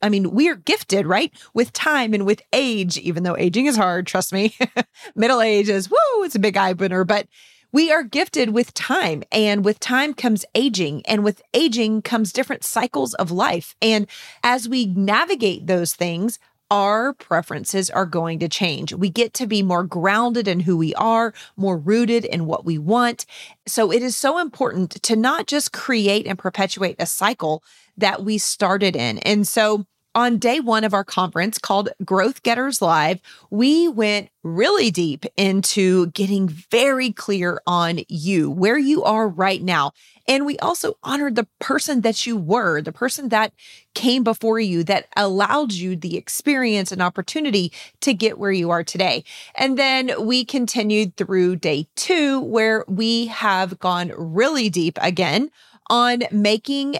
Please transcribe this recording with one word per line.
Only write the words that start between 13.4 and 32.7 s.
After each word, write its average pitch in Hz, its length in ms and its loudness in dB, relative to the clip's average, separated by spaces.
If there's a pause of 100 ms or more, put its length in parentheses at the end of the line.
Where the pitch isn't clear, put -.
And 214 260 2 (360)
as 240 260 0
we 247 160 0
navigate 202 840 0
those 175 260 0
things, 175 460 -4 (320)
our 208 400 2
preferences 180 800 -4
are 190 160 0
going 165 340 -2
to 170 80 -2
change. 156 460 -4
We 185 160 0
get 226 240 -2
to 254 140 -4
be 208 140 0
more 180 220 2
grounded 202 640 0
in 180 140 0
who 175 160 2
we 160 180 0
are, 226 380 0 (240)
more 190 200 0
rooted 226 460 2
in 165 220 -4
what 156 180 -2
we 165 140 -2
want. 233 480 0 (420)
So 220 240 2
it 233 100 4
is 247 140 -2
so 302 240 0
important 240 520 -2 (120)
to 226 140 0
not 262 280 0
just - 280 -2
create 214 520 0
and 190 140 -6
perpetuate 190 580 -4
a 175 80 -4
cycle 165 560 -2 (360)
that 196 260 0
we 214 140 0
started 190 580 0
in. 117 240 -2
And 208 260 2
so 214 400 2 (300)
on 240 220 2
day 247 240 0
one 220 240 2
of 202 80 0
our 196 100 2
conference 185 540 -2
called 196 320 -2 (160)
Growth 190 360 0
Getters 254 400 -2